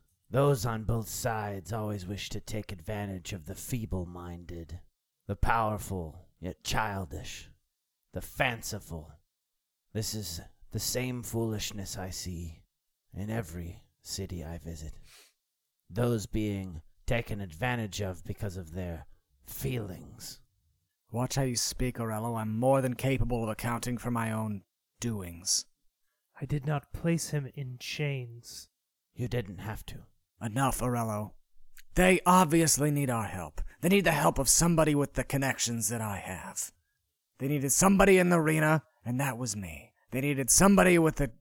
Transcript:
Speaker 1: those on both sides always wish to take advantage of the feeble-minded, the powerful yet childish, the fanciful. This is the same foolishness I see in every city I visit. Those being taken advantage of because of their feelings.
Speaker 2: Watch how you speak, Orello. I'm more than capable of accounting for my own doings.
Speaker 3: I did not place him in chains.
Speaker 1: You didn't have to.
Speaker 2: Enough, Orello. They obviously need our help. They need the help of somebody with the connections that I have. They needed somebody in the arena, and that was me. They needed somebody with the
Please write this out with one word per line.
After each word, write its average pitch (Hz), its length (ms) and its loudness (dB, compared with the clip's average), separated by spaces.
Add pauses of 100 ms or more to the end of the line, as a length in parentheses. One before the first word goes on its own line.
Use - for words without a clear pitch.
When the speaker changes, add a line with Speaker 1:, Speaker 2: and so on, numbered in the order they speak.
(300)
Speaker 1:
those 139 340 4
on 110 200 -2
both 113 240 0
sides 104 640 -4
always 104 320 -4
wish 95 240 -6
to 104 100 -6
take - 320 -8
advantage 95 600 -8
of 82 120 -10
the 87 80 -10
feeble-minded, 87 1300 -8 (460)
the 101 100 -4
powerful 104 920 0 (120)
yet 87 240 -10
childish, 101 880 -4 (640)
the - 100 -6
fanciful. 101 920 -4 (800)
This 110 220 -4
is 85 260 -8 (320)
the 113 80 -4
same 127 420 -2
foolishness 110 760 -4
I 92 120 -8
see 85 520 -10 (500)
in 101 180 -8
every 87 520 -8 (180)
city 92 420 -8
I 82 160 -8
visit. 78 360 -12 (960)
Those 113 360 0
being 98 540 -4 (260)
taken 117 360 -2
advantage 107 580 -4
of 92 240 -6
because 98 320 -6
of 85 160 -10
their 85 340 -8 (400)
feelings. - 920 -8 (720)
Speaker 2:
Watch 123 220 -2
how 143 60 2
you 131 120 0
speak, - 440 -2
Orello. 113 380 -2
I'm 110 220 -2
more 135 220 6
than 127 140 0
capable 123 500 0
of 110 40 -2
accounting 120 500 -4
for - 120 -4
my 113 220 0
own 107 300 -4 (360)
doings. 92 640 -2 (760)
Speaker 3:
I 143 40 -4
did 139 220 -2
not 147 260 -2
place - 380 0
him 143 240 -2
in 127 240 -8
chains. 127 880 -6 (480)
Speaker 1:
You 123 140 -4
didn't 104 300 -4
have 101 280 -8
to. - 120 -12 (440)
Speaker 2:
Enough, 120 380 0
Orello. 113 540 -2 (600)
They 185 320 6
obviously 165 640 6
need 143 200 0
our 113 160 0
help. 90 340 -6 (200)
They 185 100 4
need 202 140 6
the 170 60 6
help 151 300 2
of 131 80 2
somebody 160 480 6
with 143 180 0
the 127 80 0
connections 120 640 0
that 165 120 -2
I 208 160 -4
have. - 560 -8 (640)
They 131 80 -4
needed 139 240 0
somebody 196 480 8
in 180 120 6
the 175 100 6
arena, 156 420 4 (220)
and 123 160 0
that 139 180 -2
was 120 160 -4
me. 85 380 -10 (180)
They 123 100 -2
needed 139 300 0
somebody 180 480 8
with 156 180 6
the - 140 0 (100)